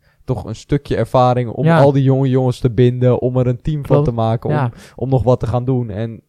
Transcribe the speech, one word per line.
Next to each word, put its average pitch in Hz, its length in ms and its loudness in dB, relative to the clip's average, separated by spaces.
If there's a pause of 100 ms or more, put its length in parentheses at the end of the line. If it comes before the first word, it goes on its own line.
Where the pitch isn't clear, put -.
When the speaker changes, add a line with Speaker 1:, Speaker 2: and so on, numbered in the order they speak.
(240)
Speaker 1:
toch 107 220 -6
een 110 100 -10
stukje - 400 -4
ervaring 123 540 0
om 160 160 -4
Speaker 2:
Ja. 165 140 4
Speaker 1:
al 143 120 6
die 139 120 2
jonge 135 260 2
jongens 127 300 0
te 131 120 0
binden, 123 480 2
om 127 180 -2
er 123 100 0
een 123 140 -4
team 151 240 -4
van 143 100 2
Speaker 2:
Klopt. 143 100 2
Speaker 1:
te 123 80 0
maken, 113 360 -2
om, 151 60 -2
Speaker 2:
Ja. 127 160 -2 (240)
Speaker 1:
om 127 140 -6
nog 127 140 2
wat 123 160 2
te 120 80 -6
gaan 123 180 -4
doen. 123 240 -2
En 110 400 -8